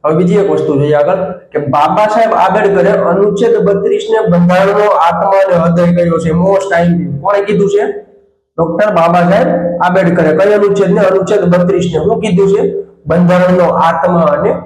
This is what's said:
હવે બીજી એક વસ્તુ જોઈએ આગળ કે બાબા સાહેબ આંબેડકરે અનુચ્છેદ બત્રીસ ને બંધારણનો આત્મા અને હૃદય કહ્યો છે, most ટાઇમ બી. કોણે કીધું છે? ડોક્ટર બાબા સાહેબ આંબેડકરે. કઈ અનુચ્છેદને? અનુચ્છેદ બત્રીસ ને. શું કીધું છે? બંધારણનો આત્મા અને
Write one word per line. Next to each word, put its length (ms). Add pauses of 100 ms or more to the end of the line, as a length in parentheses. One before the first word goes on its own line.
હવે 100
બીજી 200
એક 160
વસ્તુ 240
જોઈએ 180
આગળ 220 (160)
કે 280
બાબા 480
સાહેબ 260
આંબેડકરે 560
અનુચ્છેદ 680
બત્રીસ 540
ને 160
બંધારણનો 640
આત્મા 400 (160)
અને 80
હૃદય 400
કહ્યો 220
છે, 120
most 420
ટાઇમ 260
બી. 140 (100)
કોણે 200
કીધું 280
છે? 220 (680)
ડોક્ટર 360
બાબા 360
સાહેબ 180 (340)
આંબેડકરે. 560
કઈ 160
અનુચ્છેદને? 480
અનુચ્છેદ 400
બત્રીસ 440
ને. 180
શું 180
કીધું 280
છે? 320 (240)
બંધારણનો 580
આત્મા 560
અને 320 (140)